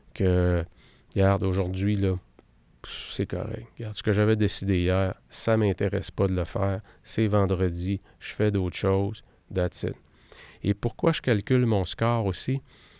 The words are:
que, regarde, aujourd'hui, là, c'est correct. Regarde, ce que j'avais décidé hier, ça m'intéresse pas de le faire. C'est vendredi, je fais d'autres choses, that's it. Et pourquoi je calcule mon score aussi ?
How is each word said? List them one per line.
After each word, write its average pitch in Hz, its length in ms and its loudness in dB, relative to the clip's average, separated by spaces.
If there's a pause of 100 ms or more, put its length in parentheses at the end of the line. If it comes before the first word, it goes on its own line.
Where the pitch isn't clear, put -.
(140)
que, 90 500 2 (520)
regarde, 98 280 4
aujourd'hui, 95 540 0
là, 95 180 2 (920)
c'est - 160 -4
correct. 117 420 -8 (100)
Regarde, 110 180 -10
ce - 80 -10
que 107 100 2
j'avais 107 240 4
décidé 98 420 2
hier, 92 360 2 (140)
ça - 280 0
m'intéresse 98 540 0
pas 101 160 0
de 92 80 0
le 87 100 0
faire. 98 340 -2 (240)
C'est - 240 0
vendredi, 95 720 0 (200)
je - 120 -14
fais 107 200 2
d'autres 92 260 -2
choses, 98 460 0 (300)
that's 90 300 -2
it. 98 120 -4 (680)
Et 98 100 2
pourquoi 120 380 0
je - 100 -4
calcule 123 440 2
mon 107 180 2
score 113 420 -2
aussi ? 131 360 -2 (380)